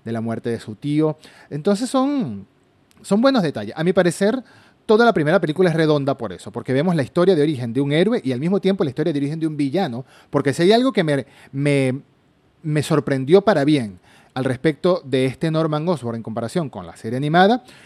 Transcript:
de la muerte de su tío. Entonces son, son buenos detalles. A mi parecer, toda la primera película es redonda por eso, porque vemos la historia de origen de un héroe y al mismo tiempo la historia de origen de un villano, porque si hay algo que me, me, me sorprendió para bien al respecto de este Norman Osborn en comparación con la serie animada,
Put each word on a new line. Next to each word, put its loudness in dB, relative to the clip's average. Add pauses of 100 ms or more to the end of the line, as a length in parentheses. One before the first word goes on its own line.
de -8
la -4
muerte -6
de -4
su -12
tío. -2 (340)
Entonces -2
son, -2 (560)
son 0
buenos 4
detalles. -4
A -4
mi 2
parecer, 2 (440)
toda 6
la 6
primera 2
película 0
es 0
redonda 2
por -8
eso, -16
porque -6
vemos 2
la 0
historia 2
de 2
origen -2
de -2
un 0
héroe 2
y -2
al -4
mismo 0
tiempo 0
la -2
historia -4
de -2
origen -4
de -2
un -6
villano, -2 (260)
porque 0
si -2
hay 6
algo 2
que 0
me, -2 (240)
me, 0 (600)
me -2
sorprendió 2
para 2
bien 0 (340)
al -4
respecto 0
de 0
este -4
Norman -2
Osborn -4
en -12
comparación -6
con -14
la -18
serie -8
animada, 2 (220)